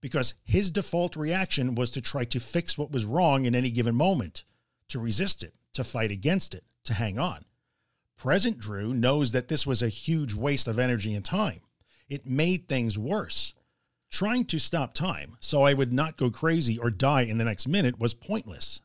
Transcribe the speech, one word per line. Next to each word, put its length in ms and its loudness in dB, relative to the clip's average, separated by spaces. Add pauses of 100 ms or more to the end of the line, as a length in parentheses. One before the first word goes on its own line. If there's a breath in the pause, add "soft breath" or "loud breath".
Because 340 0 (100)
his 260 2
default 460 -2
reaction 580 0
was 180 0
to 80 -4
try 240 -2
to 160 -2
fix 360 -4
what 140 -6
was 140 -2
wrong 400 2
in 100 2
any 160 0
given 240 0
moment, 500 0 (440)
to 100 -6
resist 440 0
it, 120 -14 (200)
to 100 -2
fight 260 -2
against 440 -2
it, 100 -16 (200)
to 100 -2
hang 240 -2
on. 260 -4 (760)
Present 400 0
Drew 340 -6
knows 400 2
that 160 0
this 180 0
was 160 0
a 60 2
huge 460 -2
waste 340 0
of 100 -2
energy 360 0
and 100 -4
time. 360 -2 (480 soft breath)
It 180 -10
made 420 0
things 300 0
worse. 560 -2 (560)
Trying 360 0
to 120 -2
stop 340 -2
time 480 -4
so 220 4
I 100 8
would 200 2
not 240 0
go 140 2
crazy 480 0
or 120 0
die 320 2
in 160 0
the 60 2
next 240 -2
minute 300 2
was 140 0
pointless. 720 -6